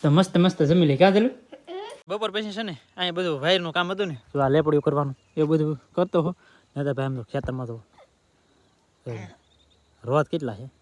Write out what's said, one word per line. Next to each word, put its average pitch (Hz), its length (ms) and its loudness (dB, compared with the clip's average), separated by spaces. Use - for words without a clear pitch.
તો 151 80 2
મસ્ત 180 240 4
મસ્ત 185 160 2
જમી 170 200 6
લઈ. 135 80 2
ક્યાં 190 160 6
ચાલ્યું? 226 220 2
બપોર 208 240 -4
પછી 208 240 -6
છે 226 60 -6
ને 185 100 -8
અહીંયા 180 200 -4
બધું 165 260 -2
વાયરનું 170 300 0
કામ 175 200 -2
હતું 196 180 -2
ને, 135 40 -8
તો 139 100 0
આ 135 120 2
લેપડિયું 151 320 2
કરવાનું 143 300 0
એ 156 120 2
બધું 156 280 0
કરતો 180 300 0
હો. 180 60 -2
ને 143 100 -6
તો 139 120 -2
ભાઈ 135 120 -2
આમ 131 80 -4
તો 117 140 -8
ખેતરમાં 127 380 -6
તો 117 60 -10
રોજ 143 280 0
કેટલા 135 280 -6
છે 131 80 -16